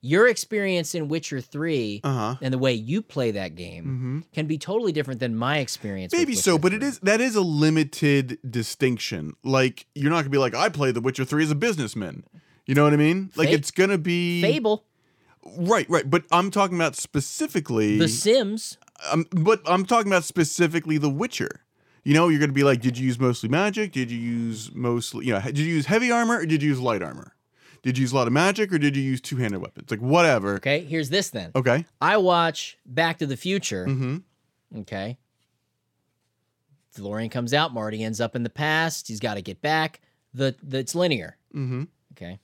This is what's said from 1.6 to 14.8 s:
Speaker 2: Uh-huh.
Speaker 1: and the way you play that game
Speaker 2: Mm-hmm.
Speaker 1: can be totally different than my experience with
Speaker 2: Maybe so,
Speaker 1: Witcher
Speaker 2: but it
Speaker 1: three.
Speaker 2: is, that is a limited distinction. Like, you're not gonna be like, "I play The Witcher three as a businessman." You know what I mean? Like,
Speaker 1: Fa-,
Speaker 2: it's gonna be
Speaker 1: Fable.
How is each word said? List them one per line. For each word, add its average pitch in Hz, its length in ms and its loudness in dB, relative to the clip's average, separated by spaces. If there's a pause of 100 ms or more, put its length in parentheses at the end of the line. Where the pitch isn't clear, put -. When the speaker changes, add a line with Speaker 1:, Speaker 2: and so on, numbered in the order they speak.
Speaker 2:
Uh-huh. 123 360 -2
Speaker 1:
and 131 120 -2
the 131 40 -2
way 127 160 2
you 120 280 -2
play 123 300 -2
that 92 240 -6
game 87 280 -14
Speaker 2:
Mm-hmm. 131 360 -4 (120)
Speaker 1:
can 156 160 -4
be 156 100 -2
totally 202 360 -2
different 135 260 -4
than 120 160 -2
my 127 220 0
experience 98 560 -6
with 339 80 2
Speaker 2:
Maybe 285 140 0
so, 208 180 4
Speaker 1:
Witcher 170 80 4
Speaker 2:
but 185 120 4
it 214 60 -4
Speaker 1:
three. 277 80 -2
Speaker 2:
is, 254 120 -6
that 202 200 2
is 247 160 0
a 208 60 4
limited 147 1000 2 (100)
distinction. 113 840 -2 (100)
Like, 131 520 0
you're 143 140 0
not 165 120 2
gonna 139 80 -4
be 139 80 2
like, 131 180 2
"I 175 140 2
play 143 240 0
The 117 80 -2
Witcher 131 240 -2
three 151 180 0
as 151 80 0
a 147 40 2
businessman." 143 680 -4 (420)
You 135 100 0
know 147 100 6
what 147 80 6
I 147 40 4
mean? 175 380 2
Like, 160 140 2
Speaker 1:
Fa-, 160 60 4
Speaker 2:
it's 147 160 -2
gonna 190 260 2
be 175 440 0
Speaker 1:
Fable. 214 440 0 (580)